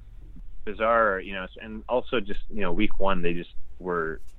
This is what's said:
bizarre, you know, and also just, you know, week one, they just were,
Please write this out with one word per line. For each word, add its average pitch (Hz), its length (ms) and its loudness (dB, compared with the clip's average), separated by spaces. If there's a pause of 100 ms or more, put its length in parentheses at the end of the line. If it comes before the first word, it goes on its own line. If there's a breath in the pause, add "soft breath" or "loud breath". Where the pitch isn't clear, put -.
(640)
bizarre, 110 540 0
you 98 140 -10
know, 95 140 -8 (140)
and 107 280 -12
also 120 300 -2
just, 101 220 0 (120)
you 107 80 -2
know, 92 100 2
week 104 280 6
one, 98 240 6
they 85 100 4
just 85 200 -4 (260)
were, 85 420 -4 (180)